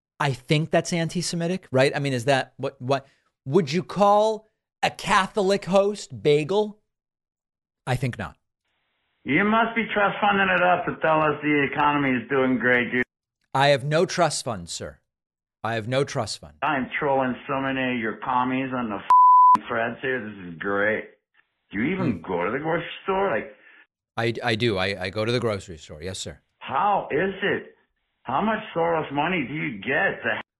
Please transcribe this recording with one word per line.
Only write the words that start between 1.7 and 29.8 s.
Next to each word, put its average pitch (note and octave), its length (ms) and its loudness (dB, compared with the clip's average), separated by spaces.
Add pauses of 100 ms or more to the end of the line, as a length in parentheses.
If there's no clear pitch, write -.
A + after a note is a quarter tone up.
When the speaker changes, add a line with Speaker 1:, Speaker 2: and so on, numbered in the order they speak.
Speaker 1:
right? C3+ 240 4
I D3 40 -2
mean, C#3 140 -2
is A#2 140 -2
that C3+ 320 0
what, C3+ 220 -8
what, C3 260 -2 (400)
would C#3 260 2
you F3+ 100 0
call G#3 680 2 (320)
a - 80 2
Catholic G3 720 0
host G3 580 0
bagel? F3+ 560 2 (1080)
I B2+ 100 -2
think B2+ 220 -4
not. - 180 -10 (880)
Speaker 2:
You D#3+ 200 0
must A3 300 2
be A3 200 -2
trust G3+ 260 0
funding G3 340 2
it F3 80 2
up F3+ 240 2
to D3 140 -6
tell D#3 220 2
us D3+ 200 0
the D3 300 2
economy C#3+ 380 2 (120)
is G#2+ 60 -14
doing C3 300 2
great, A#2+ 340 2
dude. B2 120 0 (500)
Speaker 1:
I C#3 140 4
have C#3 160 4
no D3+ 200 2
trust E3+ 400 0
fund, F#2+ 240 -6
sir. D2 300 -10 (640)
I A2+ 100 -2
have A2 140 -4
no C3 160 2
trust A#2+ 360 -4
fund. E2 220 -20
Speaker 2:
I'm C3+ 360 0
trolling C3+ 380 0 (100)
so C3+ 140 -4
many C3 340 -2
of A#2 60 -4
your G#2+ 160 -4
commies C3 580 -2
on A#2+ 160 -4
the G2+ 60 -4
f-ing B5 720 6
threads A#2 340 -2
here. B2+ 180 -2
This G2 320 -12
is D#2+ 60 -14
great. G2+ 460 0 (680)
Do F#2 100 -8
you D#3+ 140 0
even F3 240 0
Speaker 1:
Hmm. - 40 -12
Speaker 2:
go F2 220 -4
to G2+ 60 -2
the C3+ 80 -4
grocery D#3+ 280 -4 (180)
store? G3 260 0
Like, - 240 -4 (640)
Speaker 1:
I, A#2 260 0
I A#2 140 0
do. A2 200 0
I, F#2 280 -2
I F#2+ 60 -4
go G#2+ 140 -2
to A2+ 80 -2
the B2 80 0
grocery F#2+ 380 -4
store. D2+ 240 -18
Yes, F#2 160 -8
sir. - 200 -12 (200)
Speaker 2:
How F3+ 520 -2
is F#3 320 -2
it? D#3 320 -4 (500)
How C3+ 160 -2
much G#3+ 200 0 (140)
Soros E3 380 0
money D#3 340 -2
do C3+ 80 -8
you D3+ 240 -6
get? D3 440 -2